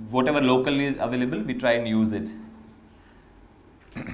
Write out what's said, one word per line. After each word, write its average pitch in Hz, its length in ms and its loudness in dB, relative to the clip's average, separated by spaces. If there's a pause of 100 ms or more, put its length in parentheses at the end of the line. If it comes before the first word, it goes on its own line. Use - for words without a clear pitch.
(100)
whatever 135 320 2
locally 139 460 2 (100)
available, 123 420 -2
we 120 140 -4
try 123 180 2
and 117 160 0
use 110 240 2
it. 95 180 -6 (1600)
<clears throat> - 200 -10